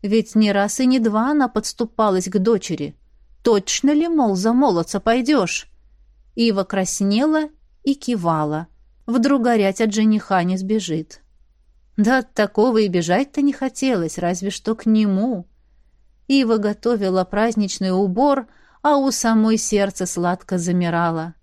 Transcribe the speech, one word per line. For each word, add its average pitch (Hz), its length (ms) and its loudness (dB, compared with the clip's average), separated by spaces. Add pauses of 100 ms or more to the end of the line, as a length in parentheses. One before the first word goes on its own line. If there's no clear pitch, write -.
Ведь 214 340 0
не 214 160 4
раз 202 300 0
и 262 40 2
не 254 140 4
два 220 320 0
она 294 160 2
подступалась 214 800 -2
к 190 120 -4
дочери. 180 580 -2 (440)
«Точно 233 500 0
ли, 302 160 2
мол, 269 280 0
за 214 180 0
молодца 202 460 0
пойдёшь?» 233 680 0 (680)
Ива 220 280 0
краснела 220 880 -2 (340)
и 277 100 -2
кивала. 165 760 -2 (380)
Вдруг 247 380 0
горять 220 380 0
от 220 120 0
жениха 214 500 0
не 185 140 -2
сбежит. 185 640 -6 (760)
Да 233 220 2
от - 140 -10
такого 220 460 2
и 214 80 2
бежать-то 185 540 0
не 277 120 2
хотелось, 254 640 -4
разве 175 320 -4
что 220 260 -6
к - 100 -10
нему. 214 640 0 (800)
Ива 247 300 2
готовила 202 680 0
праздничный 202 680 -2
убор, 220 560 0 (340)
а 294 160 2
у 269 140 2
самой 220 460 2
сердце 196 480 -2
сладко 180 520 -4
замирало. 170 840 -2